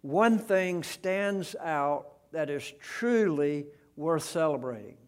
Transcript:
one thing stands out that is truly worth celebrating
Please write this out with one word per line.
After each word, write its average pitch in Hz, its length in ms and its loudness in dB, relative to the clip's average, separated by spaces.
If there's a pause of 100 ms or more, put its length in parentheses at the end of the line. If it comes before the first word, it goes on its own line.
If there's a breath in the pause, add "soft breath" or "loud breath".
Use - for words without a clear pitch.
one 208 360 4
thing 180 440 2
stands 196 720 -4
out 147 520 -2 (240)
that 151 180 -2
is 143 300 -6
truly 151 840 2 (320 loud breath)
worth 156 280 0
celebrating 127 840 -2